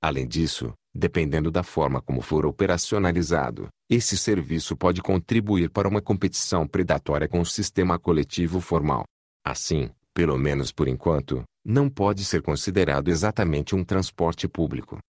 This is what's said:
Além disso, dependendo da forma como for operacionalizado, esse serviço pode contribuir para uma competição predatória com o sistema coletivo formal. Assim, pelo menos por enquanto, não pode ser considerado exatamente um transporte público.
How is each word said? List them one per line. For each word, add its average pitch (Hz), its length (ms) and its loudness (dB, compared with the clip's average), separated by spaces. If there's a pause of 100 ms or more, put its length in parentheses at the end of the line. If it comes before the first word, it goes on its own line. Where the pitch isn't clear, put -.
Além 67 260 -2
disso, 62 440 -2 (220)
dependendo 80 560 0
da 85 120 -2
forma 69 400 -2
como 65 180 -4
for 76 240 0
operacionalizado, 85 1200 0 (200)
esse 117 300 0
serviço 82 580 -2
pode 90 240 2
contribuir 98 680 2
para 101 180 0
uma 101 140 0
competição 90 640 0
predatória 76 600 0
com 87 140 0
o 85 60 0
sistema 90 520 0
coletivo 85 640 0
formal. 73 440 0 (380)
Assim, 69 460 -2 (240)
pelo 80 240 2
menos 67 360 0
por 71 160 0
enquanto, 67 540 -2 (220)
não 139 240 2
pode 101 340 0
ser 90 200 -2
considerado 76 680 2
exatamente 85 680 2
um 92 80 2
transporte 87 640 0
público. - 520 -4 (120)